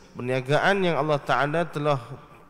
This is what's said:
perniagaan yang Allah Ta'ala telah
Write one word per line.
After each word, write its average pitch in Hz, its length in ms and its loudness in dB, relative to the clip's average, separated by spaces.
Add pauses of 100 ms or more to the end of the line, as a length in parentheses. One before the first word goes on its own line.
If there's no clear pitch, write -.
(180)
perniagaan 131 640 2
yang 170 160 2
Allah 147 240 0
Ta'ala 147 480 0
telah 147 320 0 (480)